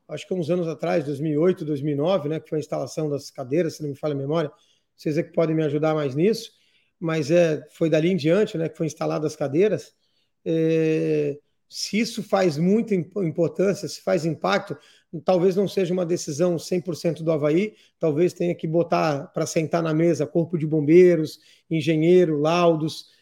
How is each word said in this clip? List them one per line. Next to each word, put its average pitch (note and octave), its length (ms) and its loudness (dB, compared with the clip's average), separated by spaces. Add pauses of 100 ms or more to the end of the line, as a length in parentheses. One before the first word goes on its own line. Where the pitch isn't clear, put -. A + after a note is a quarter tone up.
acho D3+ 200 -12
que F#3+ 80 -6
uns E3 160 -2
anos F3 180 0
atrás, E3 360 -2
dois C#3+ 140 -6
mil D#3 140 -2
e D3 60 0
oito, F3+ 260 2
dois D3 160 -4
mil D3 140 -2
e - 20 -2
nove, D#3 320 0
né, D#3 120 -4
que - 80 -16
foi D#3+ 100 -4
a - 20 -4
instalação D3+ 480 -6
das C#3 220 -6
cadeiras, D3 460 -4
se D#3 60 -16
não D3 60 -6
me C3 80 -10
falha D3+ 180 -4
a C#3 40 -4
memória, D3 320 -2 (440)
vocês D3+ 220 -4
é E3 60 0
que E3 100 -18
podem D#3+ 240 0
me D#3+ 60 0
ajudar D3+ 320 0
mais C#3+ 200 -2
nisso, G3 360 0 (480)
mas D#3+ 320 -2
é, E3 420 2
foi E3 160 0
dali D#3 220 2
em F#3+ 60 2
diante, E3 420 0
né, D#3+ 100 -2
que - 80 -14
foi E3 100 -4
instalada D#3 400 -4
as D3 100 -8
cadeiras. D#3 560 0 (520)
É, D#3+ 920 0 (300)
se - 300 -6
isso A3 240 -4
faz F#3 360 0
muita G#3 360 2
imp-, F#3 280 -4
importância, E3+ 640 -2
se - 140 -14
faz F3 240 0
impacto, F#3 500 -2 (480)
talvez F#3 320 2
não G3 100 2
seja F3+ 280 -2
uma F#3 100 -2
decisão E3+ 540 -2
cem F3+ 220 -4
por D#3 160 -6
cento E3 260 -4
do D#3+ 100 0
Avaí, D#3+ 420 0 (240)
talvez E3 340 2
tenha F3 220 -2
que E3+ 120 -8
botar E3 600 0
pra D#3+ 180 -4
sentar E3 360 -2
na D#3+ 120 -2
mesa D#3 320 2
corpo E3+ 320 -2
de D#3 80 -2
bombeiros, D#3+ 760 4 (300)
engenheiro, D#3+ 680 4
laudos, D#3+ 720 2 (140)